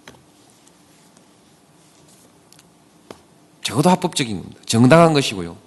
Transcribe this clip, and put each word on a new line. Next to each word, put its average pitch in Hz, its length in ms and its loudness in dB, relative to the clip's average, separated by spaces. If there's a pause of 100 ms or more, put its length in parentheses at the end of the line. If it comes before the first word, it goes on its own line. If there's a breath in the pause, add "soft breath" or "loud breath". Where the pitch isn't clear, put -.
(3500)
적어도 156 280 -2
합법적인 147 480 -4
겁니다. - 280 -18
정당한 156 480 4
것이고요. 92 420 -6 (120)